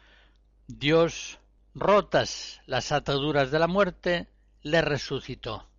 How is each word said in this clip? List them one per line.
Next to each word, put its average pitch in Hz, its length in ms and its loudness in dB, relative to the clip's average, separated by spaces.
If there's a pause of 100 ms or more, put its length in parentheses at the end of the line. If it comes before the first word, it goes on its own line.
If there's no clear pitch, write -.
(680)
Dios, 147 720 2 (360)
rotas 160 880 0
las 127 260 -4
ataduras 143 600 0
de 151 80 0
la 165 80 2
muerte, 175 640 0 (340)
le 160 180 0
resucitó. 131 880 -6 (100)